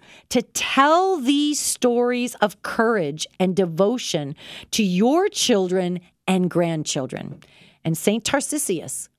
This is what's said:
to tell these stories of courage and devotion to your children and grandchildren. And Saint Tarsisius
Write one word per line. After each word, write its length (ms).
to 100
tell 760
these 420
stories 760
of 260
courage 640
and 160
devotion 800
to 120
your 460
children 720
and 220
grandchildren. 920
And 100
Saint 300
Tarsisius 960